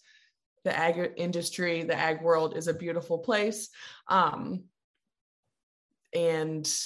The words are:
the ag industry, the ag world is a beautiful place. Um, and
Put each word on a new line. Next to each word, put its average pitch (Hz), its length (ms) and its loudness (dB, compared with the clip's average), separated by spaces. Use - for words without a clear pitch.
the 185 120 0
ag 170 400 0
industry, 170 680 -2
the 160 120 0
ag 160 260 0
world 160 340 4
is 165 120 -6
a 160 60 2
beautiful 170 440 -2
place. 214 520 0
Um, 185 560 2
and 160 520 0